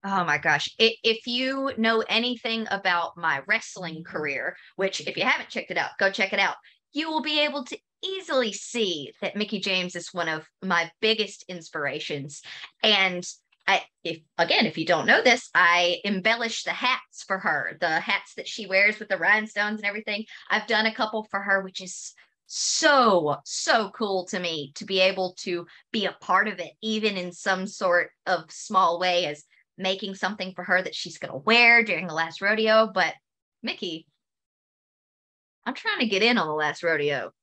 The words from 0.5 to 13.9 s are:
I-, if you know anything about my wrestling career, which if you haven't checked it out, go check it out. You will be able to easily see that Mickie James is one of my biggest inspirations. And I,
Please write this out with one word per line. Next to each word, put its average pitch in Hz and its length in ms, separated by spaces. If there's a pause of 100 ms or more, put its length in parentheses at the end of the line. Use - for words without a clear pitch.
I-, 226 240
if 226 240
you 262 520
know 226 280
anything 226 640
about 180 460
my 160 300
wrestling 180 580
career, 143 500 (220)
which 190 320
if - 80
you 170 80
haven't 277 240
checked - 220
it 175 80
out, - 200
go 196 120
check 196 240
it 196 40
out. 190 180 (360)
You 320 180
will 311 120
be 302 180
able 294 240
to 392 140 (260)
easily 311 480
see 185 720
that 180 120
Mickie 208 260
James 185 360
is 170 160
one 170 160
of 156 180 (160)
my 170 280 (100)
biggest 220 480
inspirations. 151 920 (400)
And 190 420 (420)
I, 190 140 (240)